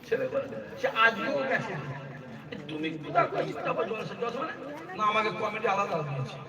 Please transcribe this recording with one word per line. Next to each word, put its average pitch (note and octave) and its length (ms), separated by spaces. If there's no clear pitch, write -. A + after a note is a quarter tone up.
ছেলে B4+ 180
করে, - 200
সে B3+ 60
আজকেও C4+ 600
গেছে। G#3+ 240
"তুমি D#3 220
কোথায় - 380
করছিস?" - 280
তারপর - 340
জলসা, G#3+ 320
জলসা A#3 180
মানে? D#4+ 140
না, - 60
আমাকে G#3+ 260
কমিটি G#3+ 380
আলাদা G3 300
দিয়েছে। C#3 400